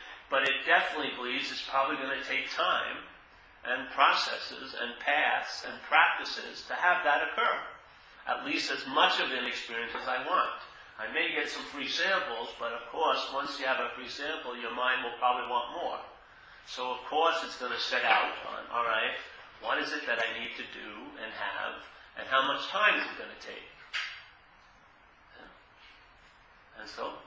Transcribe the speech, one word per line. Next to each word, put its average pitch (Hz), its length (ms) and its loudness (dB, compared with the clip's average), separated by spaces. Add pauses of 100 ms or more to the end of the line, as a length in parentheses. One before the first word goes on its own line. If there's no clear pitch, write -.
(300)
but 139 140 4
it 135 220 2
definitely 156 520 4
believes 123 340 -2
it's - 180 -6
probably 139 280 2
gonna 135 260 -4
take 131 320 -2
time 165 420 2 (680)
and 127 260 -2
processes - 880 2
and 120 200 -4
paths 143 680 2
and 120 160 -8
practices - 840 4
to 127 60 -4
have 175 300 4
that 147 260 4
occur. - 280 2 (720)
At 131 180 -2
least - 260 -2
as 131 160 -4
much 160 320 4
of 131 120 0
an 123 140 -2
experience 117 540 -6
as - 80 -8
I 127 160 0
want. 165 380 2 (400)
I 110 100 -6
may 165 220 0
get 147 160 0
some 139 240 -6
free 143 160 -6
samples, 123 720 0
but 117 120 -4
of 117 220 -8
course, 139 260 4 (140)
once 139 260 -2
you 135 60 -2
have 127 160 2
a 120 160 -2
free 127 100 -10
sample, 147 480 -6
your 117 200 -6
mind 127 280 2
will 120 140 -4
probably 123 320 2
want - 240 0
more. 165 260 -4 (680)
So 127 240 -4
of 135 160 -6
course 156 340 4
it's - 140 -8
gonna 120 240 -4
set 120 240 2
out 107 320 4 (100)
on, 107 140 -8 (100)
all 117 140 2
right, 117 320 0 (440)
what 120 160 0
is 151 160 -2
it 147 120 -6
that 117 160 0
I 110 80 0 (100)
need 117 180 -6
to 127 160 -8
do 113 160 -12 (280)
and 110 160 -8
have, 101 480 -4 (360)
and 113 100 -8
how 135 180 4
much 139 240 -2
time 202 280 6
is - 80 -2
it - 120 -8
gonna - 240 -12
take? - 240 -12 (3250)
And 104 100 -14
so, - 240 -6 (140)